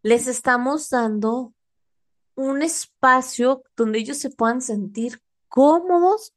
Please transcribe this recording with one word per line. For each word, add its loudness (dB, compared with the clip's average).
les 2
estamos -2
dando -2
un -2
espacio 0
donde -2
ellos -8
se -6
puedan 0
sentir -8
cómodos 2